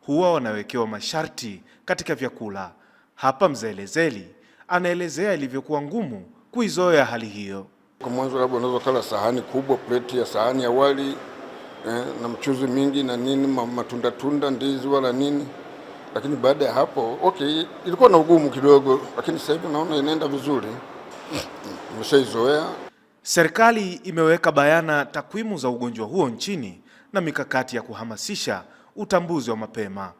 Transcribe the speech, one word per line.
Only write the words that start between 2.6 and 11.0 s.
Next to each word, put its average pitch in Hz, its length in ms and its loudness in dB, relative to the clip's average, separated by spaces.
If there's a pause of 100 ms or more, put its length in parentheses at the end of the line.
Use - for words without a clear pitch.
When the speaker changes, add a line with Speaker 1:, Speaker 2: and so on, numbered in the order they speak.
Speaker 1:
Hapa 135 340 2
Mzee 110 240 -4
Lezeli 98 560 -2 (400)
anaelezea 175 680 -2
ilivyokuwa 139 480 -4
ngumu 147 420 -6 (280)
kuizoea 175 520 4
hali 113 220 -4
hiyo. 98 400 -10 (360)
Speaker 2:
Kwa 120 80 -6
mwanzo, 131 300 -2
labda 127 160 2
unaweza 123 240 0
kula 131 220 2
sahani 110 400 0
kubwa, 135 340 0
pleti 123 420 -2
ya 123 80 0
sahani 123 360 0
ya 120 80 0
wali, 139 460 2 (720)